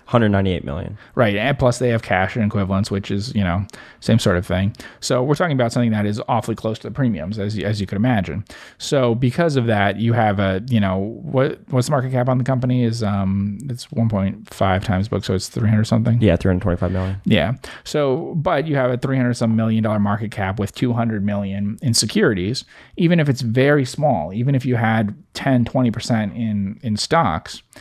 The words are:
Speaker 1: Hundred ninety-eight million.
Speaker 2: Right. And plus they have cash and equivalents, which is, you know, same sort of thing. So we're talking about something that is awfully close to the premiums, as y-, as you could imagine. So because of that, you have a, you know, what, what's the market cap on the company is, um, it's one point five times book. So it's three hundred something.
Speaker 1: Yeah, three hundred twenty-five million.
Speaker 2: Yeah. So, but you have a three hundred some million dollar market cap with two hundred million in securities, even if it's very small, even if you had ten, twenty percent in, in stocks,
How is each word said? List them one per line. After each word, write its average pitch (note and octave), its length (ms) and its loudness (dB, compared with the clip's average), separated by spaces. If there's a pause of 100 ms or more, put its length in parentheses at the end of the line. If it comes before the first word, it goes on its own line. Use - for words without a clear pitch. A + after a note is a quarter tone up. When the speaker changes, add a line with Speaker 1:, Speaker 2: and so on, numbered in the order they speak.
Speaker 1:
Hundred A2+ 240 4
ninety-eight F#2+ 340 0
million. E2+ 320 -8 (200)
Speaker 2:
Right. G#2+ 200 2
And B2+ 220 0
plus B2 220 2
they B2 100 2
have A2+ 100 0
cash F#2+ 340 0
and A#2+ 80 0
equivalents, G2+ 480 0
which G2 200 -4
is, G2+ 240 -4
you G2+ 100 0
know, F#2 220 0 (340)
same A2+ 180 2
sort F#2 200 2
of - 80 -4
thing. F#2+ 280 0 (260)
So B2+ 220 0
we're C#3+ 120 2
talking E3+ 180 0
about B2 180 2
something A#2+ 200 2
that G#2+ 160 0
is G#2 120 -2 (100)
awfully A#2 260 0
close A2 240 -4
to A#2 100 -12
the G#2 60 -10
premiums, G#2+ 440 -2
as G#2+ 160 -4
y-, F#2+ 80 -4
as G#2 160 -2
you G2 80 -2
could G2+ 100 -6
imagine. G#2 500 0 (320)
So B2 360 0
because C3+ 420 0
of A#2 100 0
that, G2+ 320 2
you A#2 160 2
have G#2 260 2
a, F#2+ 300 0
you A2+ 100 2
know, G2 400 -2
what, C#3 380 -2 (100)
what's B2+ 200 0
the - 20 -6
market C3 220 0
cap B2 180 0
on B2+ 80 2
the B2+ 60 0
company B2+ 400 0
is, A#2 180 -2
um, G2 640 0
it's B2+ 280 -10
one A#2 160 2
point G2 400 -2
five F#2+ 340 2
times G2+ 260 0
book. G2 180 -2
So F#2+ 80 0
it's - 160 -4
three A#2 180 0
hundred G#2+ 160 4
something. A#2 380 2
Speaker 1:
Yeah, F2 140 6
three - 120 0
hundred F2+ 140 2
twenty-five F2+ 280 -2
million. F#2 360 -4
Speaker 2:
Yeah. G#2 300 2 (280)
So, C#3 500 -2
but E3 320 0
you D3 100 0
have B2+ 140 2
a B2+ 60 0
three C3 220 -2
hundred B2 160 2
some A2+ 220 2
million A2 280 2
dollar G#2+ 160 0
market G2+ 300 0
cap F#2+ 280 -4
with G2 160 -4
two B2 200 0
hundred A2+ 280 -2
million G2+ 600 -4
in B2 100 0
securities, A2+ 720 0 (320)
even E3+ 240 4
if D3 80 2
it's C3 140 0
very C3 420 4
small, A#2 480 -2
even B2 220 0
if B2+ 100 0
you B2 120 0
had A2 380 2 (200)
ten, B2 320 2
twenty B2+ 240 2
percent G#2+ 440 -2
in, G#2+ 480 -2
in G#2+ 140 -2
stocks, G#2+ 680 -2 (180)